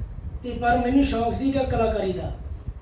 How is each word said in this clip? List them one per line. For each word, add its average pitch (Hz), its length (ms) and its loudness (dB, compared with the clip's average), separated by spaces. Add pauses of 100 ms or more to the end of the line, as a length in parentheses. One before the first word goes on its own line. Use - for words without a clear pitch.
(420)
ਤੇ 247 80 -6
ਪਰ 240 280 2
ਮੈਨੂੰ 262 260 4
ਸ਼ੌਂਕ 226 300 0
ਸੀਗਾ 269 280 2
ਕਲਾਕਾਰੀ 220 500 2
ਦਾ, - 200 -4 (500)